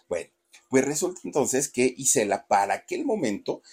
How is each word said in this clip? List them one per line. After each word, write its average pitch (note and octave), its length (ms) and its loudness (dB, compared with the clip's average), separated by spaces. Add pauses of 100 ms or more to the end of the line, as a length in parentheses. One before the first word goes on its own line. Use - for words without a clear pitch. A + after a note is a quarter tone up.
Bueno, F2 200 -6 (400)
pues C3 160 4
resulta D3+ 380 -4
entonces C3 460 0
que - 280 2
Isela, A2 500 0
para G2 260 2
aquel - 320 -6
momento, D3+ 560 -4 (120)